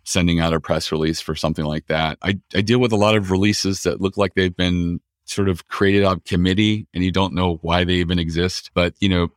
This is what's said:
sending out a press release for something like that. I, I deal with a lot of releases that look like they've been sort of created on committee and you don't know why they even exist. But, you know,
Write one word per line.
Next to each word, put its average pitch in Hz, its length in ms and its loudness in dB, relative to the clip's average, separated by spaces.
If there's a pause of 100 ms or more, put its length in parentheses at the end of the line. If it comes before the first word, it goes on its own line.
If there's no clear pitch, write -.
sending 87 340 2
out 82 140 2
a 82 60 0
press 80 320 -4
release 80 280 0
for - 160 -6
something 80 300 -2
like 76 220 -6
that. 78 340 -2
I, 98 180 -2 (140)
I 98 80 0
deal 113 180 2
with 120 140 2
a 107 40 0
lot 104 180 4
of 98 160 0
releases 98 520 0
that - 160 -2
look 95 160 -2
like 98 200 -2
they've 92 200 0
been 87 460 -2 (240)
sort 98 240 -2
of 87 180 -6
created 98 360 2
on 92 180 2
committee 101 720 0
and 90 100 -2
you 92 80 0
don't 92 220 0
know 87 300 0
why 85 200 2
they 90 120 0
even 87 240 0
exist. 85 540 -4
But, 87 260 0
you 98 100 2
know, 87 280 2